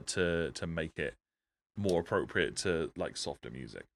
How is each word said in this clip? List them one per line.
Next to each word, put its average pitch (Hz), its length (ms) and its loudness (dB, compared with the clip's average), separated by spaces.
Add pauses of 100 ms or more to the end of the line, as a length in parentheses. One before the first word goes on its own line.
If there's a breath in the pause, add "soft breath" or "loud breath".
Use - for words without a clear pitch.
to, 85 460 2
to - 160 -6
make 82 300 -4
it 73 180 -4 (600)
more 92 260 4
appropriate 90 560 2
to, 82 380 0
like, 87 220 -4
softer - 320 -6
music. 57 360 -10 (100)